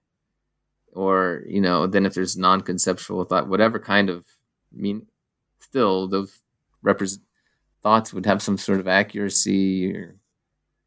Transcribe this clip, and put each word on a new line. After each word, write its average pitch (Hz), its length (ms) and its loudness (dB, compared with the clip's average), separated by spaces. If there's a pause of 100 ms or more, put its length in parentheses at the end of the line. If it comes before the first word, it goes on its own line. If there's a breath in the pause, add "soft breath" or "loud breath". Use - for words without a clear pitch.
(920)
or, 92 560 0
you 95 140 0
know, 90 260 2
then 98 180 2
if 95 80 -2
there's 92 240 -4
non-conceptual 92 880 0
thought, 90 220 0
whatever 107 320 2
kind 98 300 2
of, 87 160 -8 (500)
I - 60 -12
mean, 101 260 -6 (520)
still 95 480 0
those 98 340 -4 (440)
repres-, 98 340 0 (640)
thoughts 110 300 2
would 92 120 -8
have 101 160 2
some 101 160 -2
sort 95 220 0
of 92 80 -4
accuracy 98 1080 0
or, 90 200 -14 (720)